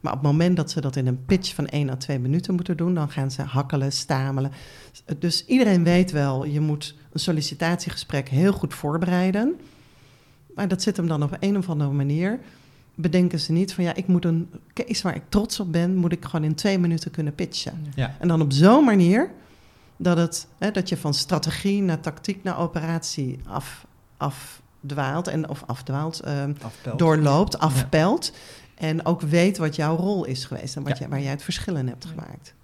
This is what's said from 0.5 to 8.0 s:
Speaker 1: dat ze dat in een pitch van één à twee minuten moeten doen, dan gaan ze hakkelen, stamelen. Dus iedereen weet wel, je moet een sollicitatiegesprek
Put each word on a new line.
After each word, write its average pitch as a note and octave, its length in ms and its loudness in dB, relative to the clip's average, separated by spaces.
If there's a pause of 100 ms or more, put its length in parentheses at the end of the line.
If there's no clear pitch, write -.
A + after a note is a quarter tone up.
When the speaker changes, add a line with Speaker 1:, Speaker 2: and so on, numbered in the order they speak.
Speaker 1:
dat D#3+ 140 -2
ze D#3+ 100 -4
dat C#3 160 -4
in C3 100 0
een B2+ 180 -2
pitch F#3 300 0
van C#3+ 120 -4
één C#3+ 240 -2
à C3 60 -4
twee C3+ 220 -4
minuten D3+ 360 0
moeten F3 220 -2
doen, E3+ 180 0
dan D3+ 160 -2
gaan C3+ 200 -2
ze C3 120 -8
hakkelen, C3+ 500 -2
stamelen. C3+ 580 -2 (680)
Dus - 280 -2
iedereen G#3+ 380 4
weet F3+ 260 4
wel, C#3 360 0
je D3 140 0
moet D3+ 340 -2 (180)
een E3 80 -2
sollicitatiegesprek D#3+ 1080 -2